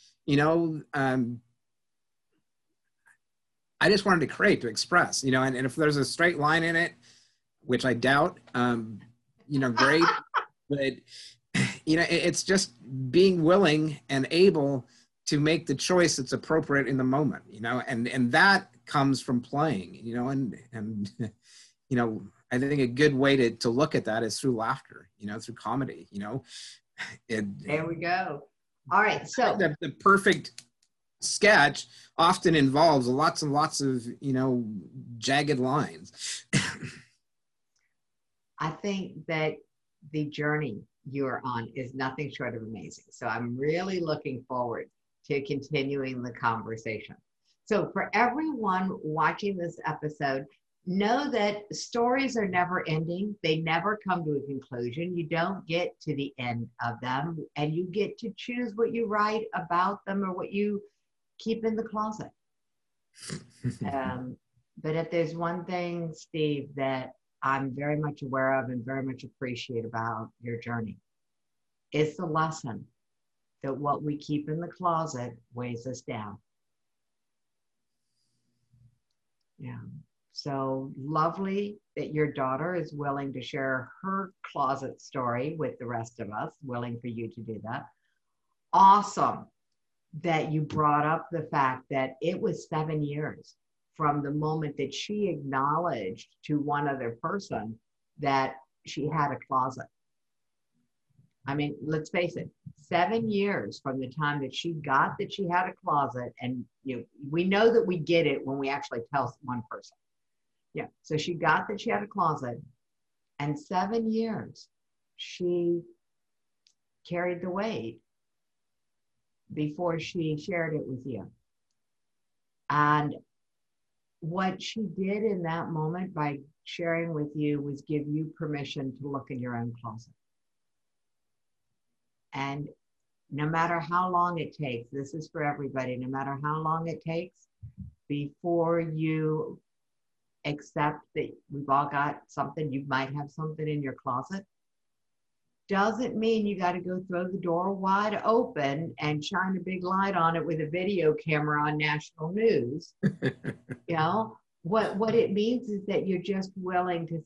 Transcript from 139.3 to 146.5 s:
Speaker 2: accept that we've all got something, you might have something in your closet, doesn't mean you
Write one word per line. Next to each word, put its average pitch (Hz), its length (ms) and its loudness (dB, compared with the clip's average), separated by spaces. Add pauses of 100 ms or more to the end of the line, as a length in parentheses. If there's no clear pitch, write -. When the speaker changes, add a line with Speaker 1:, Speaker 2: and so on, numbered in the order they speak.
Speaker 2:
accept 147 540 -2 (160)
that - 140 -4 (220)
we've 139 180 -8
all 139 200 4
got 143 380 -2
something, 143 440 -4
you 139 160 -6
might 135 260 -2
have 147 160 -6
something 156 380 -6
in 147 140 -2
your 131 120 -4
closet, 131 520 -4 (1200)
doesn't 208 460 0
mean 220 300 2
you 202 140 -2